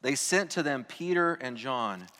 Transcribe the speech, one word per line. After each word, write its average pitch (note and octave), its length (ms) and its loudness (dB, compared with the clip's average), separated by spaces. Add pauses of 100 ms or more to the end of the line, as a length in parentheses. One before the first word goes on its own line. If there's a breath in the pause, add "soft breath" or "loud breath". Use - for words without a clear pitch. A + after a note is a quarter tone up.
they C3+ 140 2
sent - 380 2
to F3 100 2
them C#3+ 220 0
Peter F3 500 2
and B2+ 240 -6
John, A2 480 -2 (140)